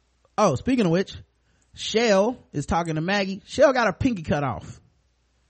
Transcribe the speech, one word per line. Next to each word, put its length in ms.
oh, 200
speaking 300
of 40
which, 240
Shell 600
is 140
talking 300
to 40
Maggie. 460
Shell 260
got 140
her 60
pinky 300
cut 200
off 380